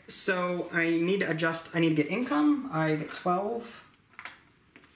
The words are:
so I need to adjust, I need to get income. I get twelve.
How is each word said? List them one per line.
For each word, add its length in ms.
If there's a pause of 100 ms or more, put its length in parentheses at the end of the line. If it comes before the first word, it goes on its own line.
so 640
I 180
need 300
to 100
adjust, 440
I 40
need 120
to 40
get 140
income. 640
I 240
get 180
twelve. 640 (1160)